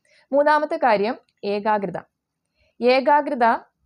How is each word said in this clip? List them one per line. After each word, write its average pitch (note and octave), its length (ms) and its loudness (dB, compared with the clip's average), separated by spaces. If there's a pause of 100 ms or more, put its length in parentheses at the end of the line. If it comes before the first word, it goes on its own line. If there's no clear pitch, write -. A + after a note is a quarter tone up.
(320)
മൂന്നാമത്തെ D4+ 500 0
കാര്യം A3+ 340 0 (280)
ഏകാഗ്രത. G3+ 560 -4 (840)
ഏകാഗ്രത, C4+ 600 2 (420)